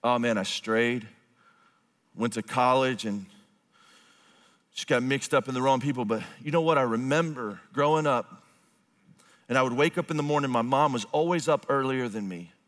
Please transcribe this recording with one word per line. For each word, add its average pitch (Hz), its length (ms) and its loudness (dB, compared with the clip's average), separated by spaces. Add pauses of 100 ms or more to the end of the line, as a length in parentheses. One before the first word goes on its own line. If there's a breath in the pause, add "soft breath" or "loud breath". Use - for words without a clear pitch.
"Oh, 123 120 4
man, 117 200 0
I 95 60 -2
strayed, 113 640 -2 (1080 soft breath)
went 117 180 -4
to 113 80 -4
college 127 640 2
and 104 220 -6 (1500 soft breath)
just - 140 -10
got 123 160 2
mixed 135 300 -2
up 135 140 2
in 131 60 -6
the 127 80 -2
wrong 131 180 4
people." 127 260 -2
But 110 180 -2 (180)
you 147 100 -6
know 165 100 2
what? 160 180 4
I - 20 4
remember 127 800 -2 (100)
growing 151 360 2
up, 123 360 -2 (1040 soft breath)
and 127 120 0
I - 20 2
would 127 120 0
wake 156 260 2
up 165 100 -6
in 160 80 -2
the 147 60 -2
morning. 147 260 0
My 120 140 2
mom 135 280 2
was 113 200 -4
always 165 360 0
up 151 220 0
earlier 131 400 0
than 101 180 -6
me. 87 240 -10 (160)